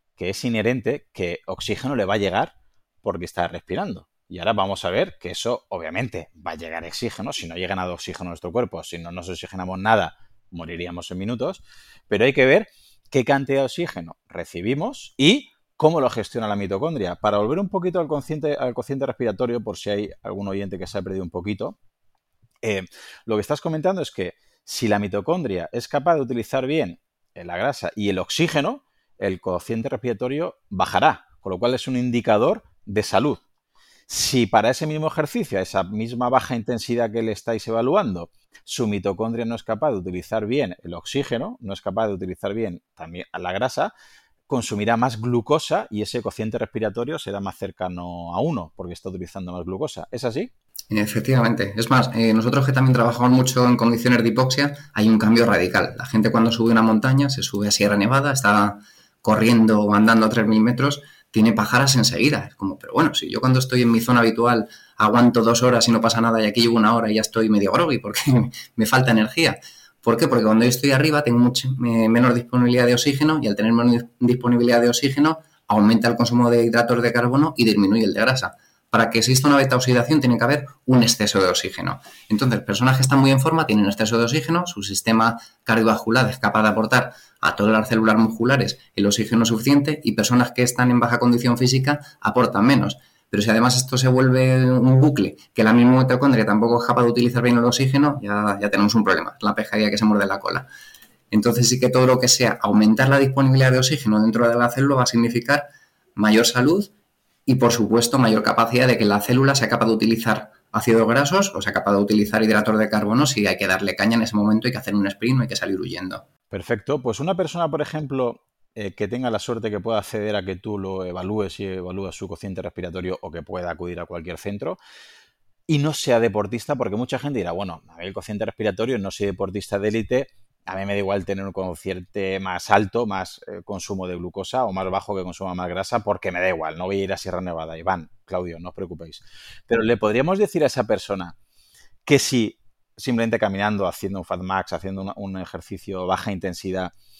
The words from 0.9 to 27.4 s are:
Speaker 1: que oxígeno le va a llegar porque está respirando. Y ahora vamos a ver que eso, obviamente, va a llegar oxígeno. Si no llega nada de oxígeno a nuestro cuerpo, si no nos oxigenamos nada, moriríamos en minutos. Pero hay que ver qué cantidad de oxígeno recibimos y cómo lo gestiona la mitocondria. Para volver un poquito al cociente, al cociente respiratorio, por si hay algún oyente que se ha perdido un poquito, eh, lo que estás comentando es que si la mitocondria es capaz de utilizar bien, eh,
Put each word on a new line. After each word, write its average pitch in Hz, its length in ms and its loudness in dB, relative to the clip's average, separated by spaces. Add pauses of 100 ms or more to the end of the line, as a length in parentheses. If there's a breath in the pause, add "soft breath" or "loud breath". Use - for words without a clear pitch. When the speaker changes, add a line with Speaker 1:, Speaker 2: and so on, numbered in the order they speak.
Speaker 1:
que - 340 -6
oxígeno 107 480 -6
le 110 100 -2
va 95 100 -2
a 110 40 0
llegar 98 360 -2 (460)
porque 87 240 -6
está 85 220 -4
respirando. 92 600 -10 (220)
Y 87 100 -14
ahora 101 120 -4
vamos 98 320 -4
a 90 60 -4
ver 113 280 -4
que 87 120 -12
eso, 117 400 -8
obviamente, 90 580 -10 (180)
va 85 40 -10
a 82 60 -10
llegar 82 280 -14
oxígeno. 110 480 -10
Si - 160 -10
no 82 60 -14
llega 92 200 -6
nada 92 140 -6
de 90 60 -8
oxígeno 90 340 -12
a 87 40 -10
nuestro 85 200 -12
cuerpo, 101 300 -6
si - 160 -16
no 85 120 -16
nos 87 200 -12
oxigenamos 92 480 -10
nada, 98 380 0 (340)
moriríamos 87 600 -12
en 90 60 -10
minutos. 120 440 -8 (460 soft breath)
Pero 104 160 0
hay 135 100 2
que 139 100 4
ver 160 240 4 (420 soft breath)
qué 131 140 0
cantidad 139 360 -2
de 135 60 0
oxígeno 92 520 -10 (100)
recibimos 120 880 -8
y 196 320 2 (300)
cómo 156 240 2
lo 123 80 2
gestiona 110 360 -6
la 104 100 -2
mitocondria. 98 580 -4
Para 104 240 0
volver 113 200 0
un 202 120 -4
poquito 180 300 -4
al 156 80 -4
cociente, 147 460 -4
al 123 200 -4
cociente 135 320 -6
respiratorio, 120 560 -4
por 101 160 -10
si - 100 -12
hay 104 220 -4 (120)
algún 101 260 -10
oyente 98 300 -8
que 92 80 -10
se - 120 -8
ha 95 40 -6
perdido 95 220 -8
un 82 60 -10
poquito, 104 480 -8 (840)
eh, 101 240 -4 (400 loud breath)
lo 110 120 -2
que 107 40 0
estás 147 220 -4
comentando 170 400 -2
es - 80 -10
que 90 240 -8 (280)
si - 260 -6
la 104 100 2
mitocondria 104 760 -4
es 120 160 -8
capaz 160 280 0
de 147 40 -2
utilizar 127 460 -4
bien, 135 340 -4 (320)
eh, 87 140 -18